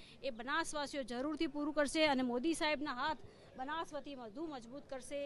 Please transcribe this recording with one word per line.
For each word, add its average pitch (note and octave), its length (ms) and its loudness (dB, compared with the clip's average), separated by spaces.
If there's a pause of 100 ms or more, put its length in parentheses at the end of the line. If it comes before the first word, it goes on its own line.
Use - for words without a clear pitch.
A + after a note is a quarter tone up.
(220)
એ C4+ 100 -2
બનાસવાસીઓ C#4+ 720 -2
જરૂરથી C#4 520 0
પૂરું D4 180 0
કરશે D4+ 340 4
અને C4 160 6
મોદી B3+ 320 2
સાહેબના D4+ 400 2
હાથ D4 260 0 (340)
બનાસવતી C#4+ 600 -4
વધુ B3 320 -6
મજબૂત C4 400 -8
કરશે. C4+ 380 -6